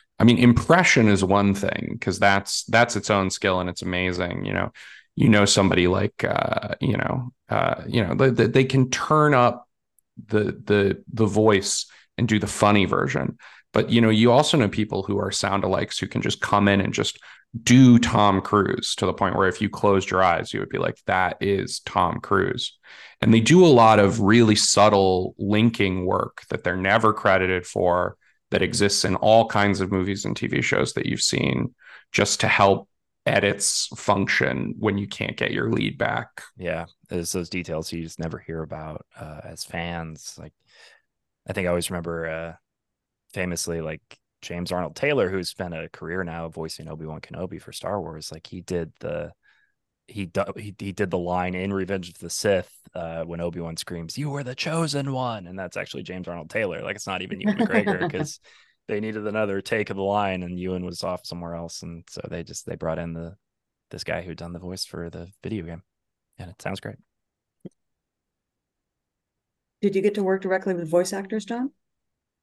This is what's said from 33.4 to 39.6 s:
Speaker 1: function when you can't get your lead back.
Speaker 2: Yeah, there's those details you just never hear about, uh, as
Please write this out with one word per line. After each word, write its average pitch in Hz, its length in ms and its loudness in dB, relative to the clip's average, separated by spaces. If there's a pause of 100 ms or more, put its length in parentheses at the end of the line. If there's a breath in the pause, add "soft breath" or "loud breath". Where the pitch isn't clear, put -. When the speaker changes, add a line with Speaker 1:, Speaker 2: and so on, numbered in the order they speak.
Speaker 1:
function - 840 -2
when 104 180 -2
you 101 100 -4
can't - 300 -8
get - 140 -4
your - 200 -2
lead 107 260 -2
back. 113 440 -2 (160)
Speaker 2:
Yeah, 85 280 -6 (240)
there's 85 220 -4
those 90 180 -4
details 82 440 -6
you 82 100 -8
just 82 160 -14
never 80 200 -6
hear 80 240 -10
about, 78 420 -12 (100)
uh, 78 280 -16
as 82 200 -16